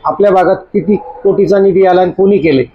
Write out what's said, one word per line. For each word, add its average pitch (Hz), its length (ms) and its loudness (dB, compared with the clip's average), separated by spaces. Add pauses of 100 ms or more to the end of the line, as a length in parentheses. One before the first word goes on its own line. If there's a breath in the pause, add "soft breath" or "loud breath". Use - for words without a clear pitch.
आपल्या 196 260 0
भागात 185 240 2
किती 190 400 -4
कोटीचा 196 640 -2
निधी 190 260 2
आला 180 160 2
आणि 180 100 -2
कोणी 196 260 0
केले 151 240 0 (140)